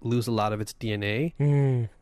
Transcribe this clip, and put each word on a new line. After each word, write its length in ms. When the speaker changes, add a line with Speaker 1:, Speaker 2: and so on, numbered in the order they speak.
Speaker 1:
lose 240
a 60
lot 200
of 80
its 120
D 200
N 100
A. 380
Speaker 2:
Mm. 480